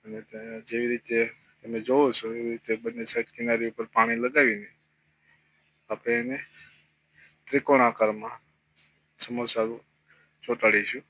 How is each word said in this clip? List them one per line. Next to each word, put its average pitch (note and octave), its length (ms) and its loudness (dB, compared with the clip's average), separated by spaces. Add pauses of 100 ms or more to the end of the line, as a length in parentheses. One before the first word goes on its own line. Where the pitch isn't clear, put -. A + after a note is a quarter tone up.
અને A2 180 -14
તે - 160 -18 (280)
જેવી A#2+ 220 -2
રીતે A#2 300 -2 (460)
તમે A2+ 160 -6
જોવો B2+ 320 4
છો - 160 -6
એવી A#2 220 -6
રીતે A2+ 260 -4
બંને A#2 300 -8
સાઈડ - 280 -4
કિનારી A#2 380 -2
ઉપર A2+ 140 -8
પાણી A#2 360 2
લગાવીને B2 460 0 (1200)
આપણે A#2 280 -2
એને B2+ 200 -6 (1080)
ત્રિકોણ C3+ 380 4
આકારમાં A2 520 0 (800)
સમોસા A#2 480 -2 (760)
ચોંટાડીશું G#3 680 0